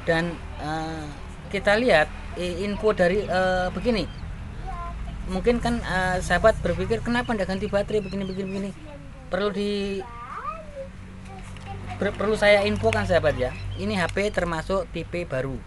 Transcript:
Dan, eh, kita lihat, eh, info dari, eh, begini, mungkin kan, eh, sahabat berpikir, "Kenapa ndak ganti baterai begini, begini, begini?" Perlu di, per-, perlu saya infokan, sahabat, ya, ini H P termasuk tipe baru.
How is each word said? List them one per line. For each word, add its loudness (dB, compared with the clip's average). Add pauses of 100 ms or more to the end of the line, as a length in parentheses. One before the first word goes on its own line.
Dan, 2 (240)
eh, -4 (480)
kita 4
lihat, 6 (240)
eh, -4
info 2
dari, 4
eh, 2
begini, 0 (1300)
mungkin 2
kan, 2
eh, 0
sahabat 6
berpikir, 0
"Kenapa 0
ndak 0
ganti -2
baterai 2
begini, -4
begini, -4
begini?" -4 (600)
Perlu 0
di, -2 (1900)
per-, -2
perlu 0
saya 6
infokan, 2
sahabat, 4
ya, 0 (240)
ini -2
H 0
P 0
termasuk -2
tipe -4
baru. -2 (120)